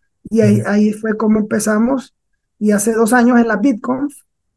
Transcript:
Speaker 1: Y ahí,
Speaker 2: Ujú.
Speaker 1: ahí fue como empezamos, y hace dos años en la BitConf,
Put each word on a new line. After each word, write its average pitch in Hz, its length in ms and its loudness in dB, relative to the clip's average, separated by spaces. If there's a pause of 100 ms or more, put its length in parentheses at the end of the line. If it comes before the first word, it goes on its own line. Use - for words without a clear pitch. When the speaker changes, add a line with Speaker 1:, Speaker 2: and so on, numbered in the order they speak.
(240)
Speaker 1:
Y 220 160 -2
ahí, 208 200 4
Speaker 2:
Ujú. 190 80 -6
Speaker 1:
ahí 208 240 2
fue 214 240 -6
como 214 220 0
empezamos, 214 760 -2 (460)
y 208 120 2
hace 208 200 0
dos 220 200 0
años 247 260 4
en 233 80 4
la 220 100 -2
BitConf, 254 560 -4 (440)